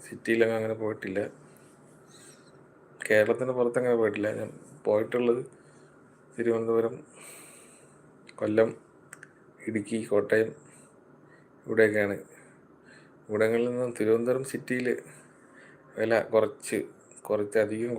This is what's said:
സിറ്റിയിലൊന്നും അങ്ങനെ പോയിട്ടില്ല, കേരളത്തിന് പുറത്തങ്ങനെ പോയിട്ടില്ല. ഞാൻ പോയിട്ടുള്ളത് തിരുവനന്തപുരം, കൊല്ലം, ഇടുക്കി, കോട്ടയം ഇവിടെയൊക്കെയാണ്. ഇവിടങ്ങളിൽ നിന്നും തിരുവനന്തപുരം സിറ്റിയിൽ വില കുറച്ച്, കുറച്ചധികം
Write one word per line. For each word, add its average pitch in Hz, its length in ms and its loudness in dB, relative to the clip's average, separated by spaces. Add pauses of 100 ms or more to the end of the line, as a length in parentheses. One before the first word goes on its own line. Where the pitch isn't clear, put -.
സിറ്റിയിലൊന്നും 113 480 2
അങ്ങനെ 110 180 -2
പോയിട്ടില്ല, 104 540 -6 (1800)
കേരളത്തിന് 117 400 4
പുറത്തങ്ങനെ 123 440 0
പോയിട്ടില്ല. 107 380 0
ഞാൻ 110 180 -8 (340)
പോയിട്ടുള്ളത് 117 600 2 (960)
തിരുവനന്തപുരം, 113 580 0 (1400)
കൊല്ലം, 110 280 4 (1000)
ഇടുക്കി, 110 300 -4 (120)
കോട്ടയം 110 400 2 (1160)
ഇവിടെയൊക്കെയാണ്. 107 480 2 (1120)
ഇവിടങ്ങളിൽ 110 420 2
നിന്നും 123 260 -4
തിരുവനന്തപുരം 117 540 2
സിറ്റിയിൽ 123 360 -4 (1120)
വില 110 240 2 (120)
കുറച്ച്, 107 460 0 (480)
കുറച്ചധികം 107 720 0